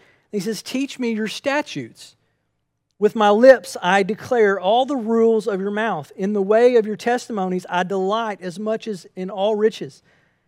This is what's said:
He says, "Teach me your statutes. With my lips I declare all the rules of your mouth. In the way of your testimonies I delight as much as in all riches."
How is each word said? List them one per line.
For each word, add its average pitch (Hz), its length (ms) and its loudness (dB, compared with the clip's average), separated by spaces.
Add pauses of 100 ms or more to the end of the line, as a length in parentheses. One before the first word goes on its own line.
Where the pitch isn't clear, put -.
(320)
He 208 80 -4
says, 208 220 -8
"Teach - 380 -6
me 240 120 -2
your 214 160 -4
statutes. - 880 -8 (840)
With 208 160 0
my 214 140 4
lips 240 520 6
I 190 220 2
declare 208 560 0
all 220 260 2
the 285 100 -4
rules 226 520 2
of 196 140 -4
your 202 100 -4
mouth. 202 440 -4
In 202 180 -4
the 202 80 0
way 226 340 4
of 220 100 4
your 208 120 -6
testimonies 196 720 -4
I 180 140 -2
delight 196 580 -4
as 180 180 -12
much 214 280 -6
as 202 280 -10
in 185 140 -10
all 202 260 -2
riches." 208 480 -2 (440)